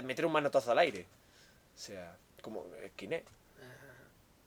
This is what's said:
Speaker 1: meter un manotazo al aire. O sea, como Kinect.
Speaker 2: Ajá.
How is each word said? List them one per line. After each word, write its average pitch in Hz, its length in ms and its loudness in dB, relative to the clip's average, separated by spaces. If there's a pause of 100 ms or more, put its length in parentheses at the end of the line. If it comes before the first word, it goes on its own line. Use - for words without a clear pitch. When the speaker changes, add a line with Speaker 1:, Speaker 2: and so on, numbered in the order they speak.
Speaker 1:
meter 131 200 0
un 165 60 2
manotazo 143 400 4
al 117 80 6
aire. 131 220 4 (760)
O - 40 -20
sea, 90 380 -12 (260)
como 110 220 -8 (300)
Kinect. 131 320 -6
Speaker 2:
Ajá. 131 680 -20 (520)